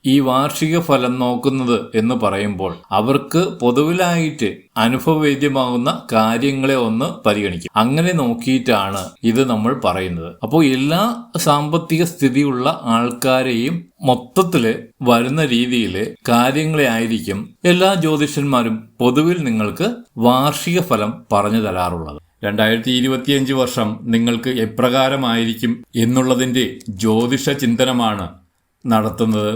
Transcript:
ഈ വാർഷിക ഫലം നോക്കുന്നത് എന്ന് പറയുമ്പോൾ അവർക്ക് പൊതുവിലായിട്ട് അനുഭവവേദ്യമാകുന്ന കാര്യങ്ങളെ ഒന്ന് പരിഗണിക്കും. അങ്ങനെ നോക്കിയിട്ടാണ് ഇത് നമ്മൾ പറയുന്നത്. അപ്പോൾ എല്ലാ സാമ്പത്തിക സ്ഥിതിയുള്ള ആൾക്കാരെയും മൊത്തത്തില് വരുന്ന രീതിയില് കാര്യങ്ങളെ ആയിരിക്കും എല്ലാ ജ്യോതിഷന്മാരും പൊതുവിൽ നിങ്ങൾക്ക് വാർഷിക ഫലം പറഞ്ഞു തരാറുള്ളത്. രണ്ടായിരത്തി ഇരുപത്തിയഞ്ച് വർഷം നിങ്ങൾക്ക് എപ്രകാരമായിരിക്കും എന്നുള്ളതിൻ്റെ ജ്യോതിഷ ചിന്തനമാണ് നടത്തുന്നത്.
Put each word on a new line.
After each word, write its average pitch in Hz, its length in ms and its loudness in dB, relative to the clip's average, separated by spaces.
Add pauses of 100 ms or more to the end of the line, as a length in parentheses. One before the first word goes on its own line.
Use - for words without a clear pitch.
(120)
ഈ - 20 6 (120)
വാർഷിക 147 500 0 (100)
ഫലം 123 260 2 (100)
നോക്കുന്നത് 123 540 0 (220)
എന്ന് 117 240 0
പറയുമ്പോൾ 98 500 -2 (260)
അവർക്ക് 139 440 0 (180)
പൊതുവിലായിട്ട് 151 880 0 (360)
അനുഭവവേദ്യമാകുന്ന 135 1040 0 (240)
കാര്യങ്ങളെ 135 640 2 (100)
ഒന്ന് 117 220 0 (180)
പരിഗണിക്കും. 101 440 -2 (120)
അങ്ങനെ 160 380 2
നോക്കിയിട്ടാണ് 117 840 0 (280)
ഇത് 123 120 2 (100)
നമ്മൾ 110 200 0 (120)
പറയുന്നത്. 90 460 -2 (140)
അപ്പോൾ 147 180 2 (140)
എല്ലാ 156 260 0 (420)
സാമ്പത്തിക 160 580 0 (100)
സ്ഥിതിയുള്ള 131 540 0 (300)
ആൾക്കാരെയും 127 800 0 (320)
മൊത്തത്തില് 127 680 0 (360)
വരുന്ന 127 300 2 (140)
രീതിയില് 117 500 0 (280)
കാര്യങ്ങളെ 139 640 2
ആയിരിക്കും 107 440 -4 (320)
എല്ലാ 185 200 4 (120)
ജ്യോതിഷന്മാരും 143 720 0 (240)
പൊതുവിൽ 151 480 2
നിങ്ങൾക്ക് 110 400 -2 (380)
വാർഷിക 143 540 2 (100)
ഫലം 107 220 0 (200)
പറഞ്ഞു 104 340 2
തരാറുള്ളത്. 87 540 -4 (260)
രണ്ടായിരത്തി 110 540 0
ഇരുപത്തിയഞ്ച് 131 600 0
വർഷം 120 280 -2 (240)
നിങ്ങൾക്ക് 117 380 0 (140)
എപ്രകാരമായിരിക്കും 120 1080 0 (300)
എന്നുള്ളതിൻ്റെ 127 600 2 (380)
ജ്യോതിഷ 120 480 2 (140)
ചിന്തനമാണ് 117 640 0 (580)
നടത്തുന്നത്. 107 720 0